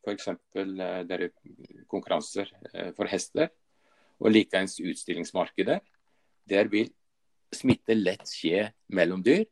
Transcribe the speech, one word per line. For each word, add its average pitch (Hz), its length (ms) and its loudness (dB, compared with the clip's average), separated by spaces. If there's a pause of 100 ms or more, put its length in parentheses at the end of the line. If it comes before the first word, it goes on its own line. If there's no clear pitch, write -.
for 104 100 -6
eksempel, 95 640 -6
eh, 92 300 -4
der 90 160 -2
er 87 60 -6 (580)
konkurranser, 98 640 -4 (220)
eh, 90 220 -8
for 98 140 -2
hester, 101 400 0 (720)
og 113 120 6
likeens 95 480 4
utstillingsmarkedet, 90 1000 -4 (680)
der 98 220 2
vil 107 240 0 (640)
smitte 117 420 2
lett 95 320 0
skje 98 420 -2 (240)
mellom 92 300 2
dyr 175 280 4